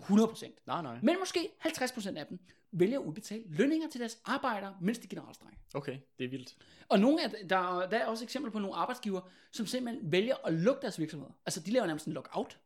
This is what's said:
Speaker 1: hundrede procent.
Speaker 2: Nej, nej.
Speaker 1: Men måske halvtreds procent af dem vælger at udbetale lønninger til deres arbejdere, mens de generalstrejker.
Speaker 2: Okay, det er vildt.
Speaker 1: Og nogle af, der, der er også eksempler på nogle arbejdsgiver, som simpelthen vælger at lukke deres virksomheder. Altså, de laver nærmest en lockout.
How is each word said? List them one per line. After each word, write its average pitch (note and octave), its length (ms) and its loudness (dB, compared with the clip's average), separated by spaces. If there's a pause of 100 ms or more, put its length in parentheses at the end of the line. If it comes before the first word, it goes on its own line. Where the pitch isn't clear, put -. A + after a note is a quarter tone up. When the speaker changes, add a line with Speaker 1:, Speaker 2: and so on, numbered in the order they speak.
Speaker 1:
hundrede A3 260 8
procent. - 380 -12
Speaker 2:
Nej, C#3+ 160 -2
nej. A#2+ 200 -8
Speaker 1:
Men D#4 160 6
måske F4+ 300 -2 (100)
halvtreds B3+ 340 -2
procent G3 260 -6
af D3 80 -8
dem - 120 -12 (340)
vælger G#3 280 4
at - 40 -6
udbetale G#3 420 -8
lønninger C#4+ 420 2
til B3+ 120 -10
deres A3+ 240 -6
arbejdere, G#3 560 -2
mens A3 180 0
de F#3+ 100 -16
generalstrejker. - 480 -14 (180)
Speaker 2:
Okay, C#3 240 -4 (200)
det C3 60 -4
er B2 40 -4
vildt. B2+ 280 -10 (320)
Speaker 1:
Og A3 120 6
nogle C#4+ 220 6
af, B3+ 80 -2
der, F#3 600 0
der G#3+ 80 2
er - 80 2
også A3+ 180 -2
eksempler A#3 280 -6
på G#3+ 60 -4
nogle G3 180 -2
arbejdsgiver, G3 440 -2 (320)
som A3 140 -4
simpelthen A#3 460 -4
vælger G#3+ 220 4 (120)
at E3 80 2
lukke F3+ 280 4
deres - 160 -4
virksomheder. D3+ 340 -6 (140)
Altså, - 140 -4
de F3 100 -6
laver A#3 160 4
nærmest D3+ 200 -2
en D#3+ 60 -4
lockout. D#3+ 540 -6